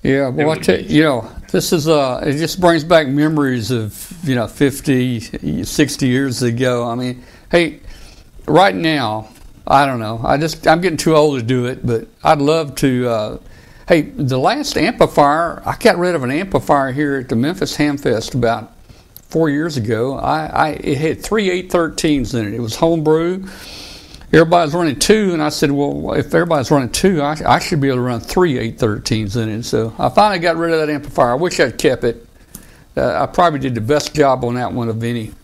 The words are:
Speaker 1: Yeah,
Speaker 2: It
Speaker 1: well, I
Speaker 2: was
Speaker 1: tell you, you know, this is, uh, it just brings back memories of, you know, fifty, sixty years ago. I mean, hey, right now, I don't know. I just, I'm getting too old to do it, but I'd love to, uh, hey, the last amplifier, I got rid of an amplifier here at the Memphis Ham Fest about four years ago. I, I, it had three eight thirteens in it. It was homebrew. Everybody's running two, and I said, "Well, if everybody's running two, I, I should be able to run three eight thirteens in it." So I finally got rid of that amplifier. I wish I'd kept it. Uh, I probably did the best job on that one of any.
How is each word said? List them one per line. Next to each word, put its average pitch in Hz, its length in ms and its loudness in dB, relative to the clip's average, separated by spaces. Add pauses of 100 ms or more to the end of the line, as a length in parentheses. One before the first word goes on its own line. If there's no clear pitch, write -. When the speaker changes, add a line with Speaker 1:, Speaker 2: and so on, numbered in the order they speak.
Speaker 1:
Yeah, 135 280 0
Speaker 2:
It - 60 -4
Speaker 1:
well, 151 160 2
I 156 60 0
Speaker 2:
was - 80 -6
Speaker 1:
tell - 140 2
you, - 80 -10
you 151 160 4
know, 131 260 0 (220)
this 190 220 0
is, 156 160 0
uh, 139 360 2
it 143 120 0
just 165 240 -4
brings 165 240 4
back 160 220 4
memories 139 640 0
of, 113 440 -6 (100)
you 139 100 0
know, 117 140 0
fifty, 127 720 0 (460)
sixty - 420 0
years 127 340 0
ago. 120 480 0
I 117 60 -4
mean, 127 260 -6 (300)
hey, 165 300 2 (680)
right 190 260 6
now, 139 540 -2 (400)
I 139 180 4
don't 131 140 -2
know. 113 240 -6
I - 140 2
just, 156 300 -4
I'm 160 120 6
getting 175 180 -2
too 160 200 2
old 147 200 4
to 117 80 -4
do 123 200 0
it, 127 200 -6
but 113 220 -2 (160)
I'd 151 160 4
love 147 360 0
to, 123 340 0
uh, 113 280 -4 (520)
hey, 165 140 4
the 131 360 -2
last 220 380 0
amplifier, 156 880 2
I - 100 -4
got 196 220 4
rid 180 180 0
of 139 80 -2
an 123 80 -2
amplifier 143 640 0
here 143 240 -2
at 127 100 -6
the 127 80 -2
Memphis 151 400 -2
Ham 147 220 0
Fest 123 380 -2
about 113 360 -2 (560)
four 160 220 0
years 147 260 -2
ago. 117 420 -2
I, 156 280 -2
I, 156 240 0
it - 280 -4
had 156 240 -2
three 208 280 -2
eight 180 220 -4
thirteens 156 680 0
in 107 80 -4
it. 104 60 -6
It 117 80 -6
was 113 160 -6
homebrew. 165 680 0 (840)
Everybody's 160 440 4
running 160 240 -2
two, 202 340 2
and 156 80 -2
I 151 80 0
said, 147 220 0
"Well, 143 420 -2
if 135 220 -2
everybody's 165 340 0
running 135 220 2
two, 185 280 2
I, 147 160 -2 (120)
I 127 100 6
should 170 240 -2
be 139 60 2
able 131 100 2
to 120 60 0
run 123 160 -2
three 160 400 0
eight 113 180 -6
thirteens 107 640 -2
in 110 80 -2
it." 110 140 -6
So 110 340 -2
I 131 120 0
finally 202 280 4
got 170 180 0
rid 165 160 0
of 160 80 2
that 151 140 0
amplifier. 135 380 0
I - 20 2
wish 165 260 -2
I'd 131 200 2
kept 127 240 2
it. 117 240 -2 (680)
Uh, 127 280 0
I - 20 0
probably 165 320 2
did 131 160 -4
the 113 80 -4
best 143 320 -2
job 135 300 2
on 120 100 -2
that 123 180 -4
one 117 160 -4
of 113 160 -4
any. 117 280 -6 (120)